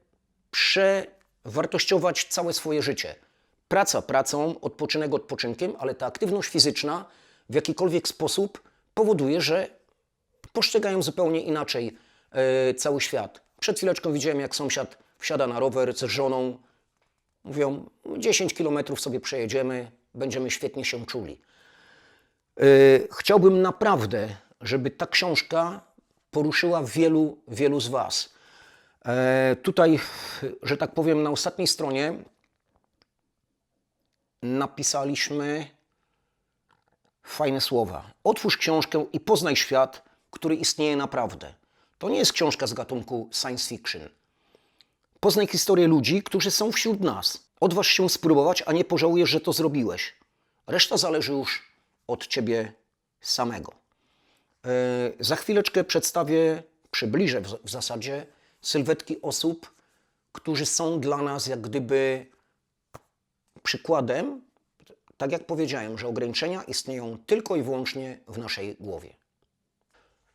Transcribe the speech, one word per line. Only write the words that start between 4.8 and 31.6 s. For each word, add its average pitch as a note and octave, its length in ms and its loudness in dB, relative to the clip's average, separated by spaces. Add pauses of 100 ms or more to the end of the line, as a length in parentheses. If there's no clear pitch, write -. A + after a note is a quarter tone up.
odpoczynkiem, C3+ 640 -4
ale B2+ 160 -4
ta C3 120 -6
aktywność G3 440 -2
fizyczna D3+ 540 2 (460)
w A#2 40 -2
jakikolwiek E3 540 0
sposób - 540 -4 (320)
powoduje, E3+ 460 2
że E3 280 0 (840)
postrzegają G3+ 500 0
zupełnie D#3+ 380 0
inaczej, C#3+ 560 -4 (340)
e, C3 440 2
cały C#3+ 260 -2
świat. A2+ 400 -4 (200)
Przed F#3+ 160 -2
chwileczką F3 360 0
widziałem, C#3+ 280 0
jak C3 160 -4
sąsiad C#3 420 -4 (200)
wsiada C#3 280 -2
na A#2+ 140 -2
rower B2+ 360 0
z - 40 -8
żoną. B2+ 580 0 (840)
Mówią: C#3+ 460 -2 (280)
"Dziesięć F#3+ 360 2
kilometrów D3 460 -2
sobie B2+ 200 -4
przejedziemy, B2+ 680 -4 (240)
będziemy B2+ 360 -4
świetnie C3 340 -6
się A#2+ 220 -6
czuli". F2+ 340 -10 (1200)
E, - 20 0 (560)
chciałbym F#3+ 440 6
naprawdę, A#2+ 680 0 (320)
żeby B2+ 300 -2
ta - 160 -6
książka E3+ 720 -2 (500)
poruszyła D#3+ 520 0
wielu, D#3 560 2 (100)
wielu C#3 320 2
z A#2 80 -2
was. A#2+ 460 -4 (680)
E, B2+ 580 2
tutaj, E3 360 6 (640)
że F3 140 -2
tak D#3+ 180 -4
powiem, D#3 280 2
na D3+ 80 0
ostatniej E3+ 360 -2